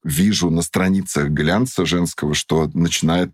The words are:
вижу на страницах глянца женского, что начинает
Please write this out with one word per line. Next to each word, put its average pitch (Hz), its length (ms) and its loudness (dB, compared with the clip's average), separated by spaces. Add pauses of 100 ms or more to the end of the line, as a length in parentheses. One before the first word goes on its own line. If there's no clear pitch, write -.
вижу 87 460 2
на 82 120 2
страницах 92 680 0
глянца 87 560 0
женского, 80 480 -2
что 80 400 0
начинает 82 600 0